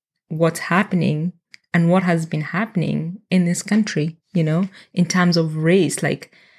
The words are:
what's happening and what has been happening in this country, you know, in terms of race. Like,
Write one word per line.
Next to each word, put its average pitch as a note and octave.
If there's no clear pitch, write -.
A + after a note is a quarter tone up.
what's D#3+
happening F3
and E3+
what F#3
has E3+
been D#3+
happening D#3+
in F#3
this F3
country, E3+
you E3+
know, D#3+
in F3+
terms F3
of D#3+
race. D#3+
Like, D3